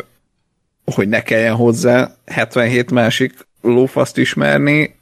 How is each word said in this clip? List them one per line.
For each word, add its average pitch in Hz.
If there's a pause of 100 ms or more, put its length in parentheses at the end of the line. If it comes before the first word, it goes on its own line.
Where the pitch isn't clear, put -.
(840)
hogy 104
ne 110
kelljen 113
hozzá 120 (100)
hetvenhét 123
másik 120 (280)
lófaszt 127
ismerni, 143